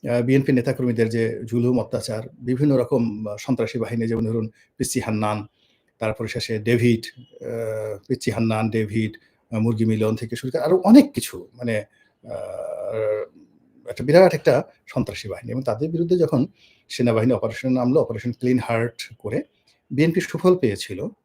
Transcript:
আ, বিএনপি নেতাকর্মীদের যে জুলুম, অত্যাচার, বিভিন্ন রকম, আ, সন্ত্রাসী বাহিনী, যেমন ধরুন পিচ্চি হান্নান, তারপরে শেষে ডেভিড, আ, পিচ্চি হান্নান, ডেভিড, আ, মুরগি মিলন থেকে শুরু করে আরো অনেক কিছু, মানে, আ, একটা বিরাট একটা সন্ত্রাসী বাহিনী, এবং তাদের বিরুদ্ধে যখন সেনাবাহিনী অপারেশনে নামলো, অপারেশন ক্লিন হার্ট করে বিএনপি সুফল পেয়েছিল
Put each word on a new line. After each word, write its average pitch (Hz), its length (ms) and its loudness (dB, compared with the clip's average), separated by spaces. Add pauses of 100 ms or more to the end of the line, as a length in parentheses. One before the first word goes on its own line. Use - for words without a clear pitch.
(100)
আ, 120 120 2
বিএনপি 135 300 4
নেতাকর্মীদের 120 560 0
যে 113 360 -2
জুলুম, 120 360 0
অত্যাচার, 113 420 -6 (100)
বিভিন্ন 131 440 0
রকম, 117 500 -2
আ, 107 120 -8
সন্ত্রাসী 117 400 -4
বাহিনী, 113 280 -2
যেমন 113 180 -2
ধরুন 113 240 -2 (280)
পিচ্চি 127 240 -2
হান্নান, 107 460 -2 (520)
তারপরে 110 300 -4
শেষে 113 300 -6
ডেভিড, 117 640 0
আ, - 40 -20 (840)
পিচ্চি 127 220 -2
হান্নান, 110 400 0
ডেভিড, 110 460 -2 (360)
আ, 113 60 -2
মুরগি 113 260 2
মিলন 110 320 2
থেকে 117 200 -8
শুরু 127 140 -6
করে - 120 -2
আরো 165 140 2
অনেক 247 360 8
কিছু, - 420 -8
মানে, 117 300 -4 (400)
আ, - 340 -10 (1300)
একটা - 160 -10
বিরাট 165 300 6
একটা 143 280 4 (240)
সন্ত্রাসী 104 420 -6
বাহিনী, 101 240 -10
এবং 131 100 -4
তাদের 131 280 -4
বিরুদ্ধে 170 280 0
যখন 151 280 2 (420)
সেনাবাহিনী 120 440 2
অপারেশনে 117 380 -2
নামলো, 127 300 2
অপারেশন 117 320 -4
ক্লিন 127 260 0
হার্ট 117 600 -4
করে 110 240 -6 (480)
বিএনপি 160 300 2
সুফল 180 360 2
পেয়েছিল 107 500 -4 (180)